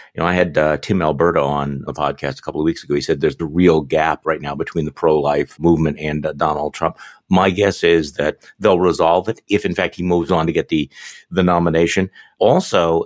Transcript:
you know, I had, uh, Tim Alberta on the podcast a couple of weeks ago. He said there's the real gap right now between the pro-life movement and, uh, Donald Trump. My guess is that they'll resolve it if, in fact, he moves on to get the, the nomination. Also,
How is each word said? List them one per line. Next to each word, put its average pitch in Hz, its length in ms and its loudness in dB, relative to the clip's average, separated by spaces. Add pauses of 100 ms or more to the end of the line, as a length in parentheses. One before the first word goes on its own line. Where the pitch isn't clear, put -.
(160)
you - 60 -6
know, 85 60 0
I 90 60 0
had, 90 240 0
uh, 76 200 2
Tim 92 240 -4
Alberta 80 400 2
on 71 440 -2
the 73 80 -8
podcast 71 460 -6
a - 20 -20
couple 78 200 -6
of 78 40 0
weeks 82 180 -2
ago. 71 120 -4
He 71 60 -2
said 71 180 -2
there's 71 160 0
the 85 100 -8
real 80 360 2
gap 78 440 -2
right 78 160 -2
now 71 140 -8
between 78 300 -6
the 76 60 -6
pro-life 73 680 0
movement 78 400 2
and, 76 260 -4
uh, 78 80 -4
Donald 76 400 -4
Trump. 82 240 -4 (320)
My 95 200 4
guess 98 340 0
is 82 300 2
that 73 240 -4 (220)
they'll 95 200 4
resolve 87 480 2
it - 220 -6
if, 101 160 0
in 90 80 -2
fact, 90 220 -4
he - 80 -8
moves 87 280 0
on 82 140 2
to 82 80 0
get 78 160 -2
the, 76 200 -2 (420)
the 87 100 0
nomination. 85 720 2 (260)
Also, 95 680 2